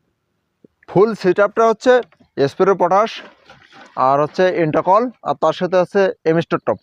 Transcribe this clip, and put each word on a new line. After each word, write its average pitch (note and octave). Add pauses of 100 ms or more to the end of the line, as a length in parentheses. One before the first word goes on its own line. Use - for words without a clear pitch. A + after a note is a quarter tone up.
(880)
ফুল G3+ (120)
সেটআপটা G3+
হচ্ছে B3 (440)
স্প্রে F#3
পটাশ, F#3+ (960)
আর C#3
হচ্ছে D3+ (120)
অ্যান্টাকল, E3 (240)
আর D3
তার D#3+
সাথে F3+
আছে G3+ (240)
অ্যামিস্টার D#3+
টপ। G#2+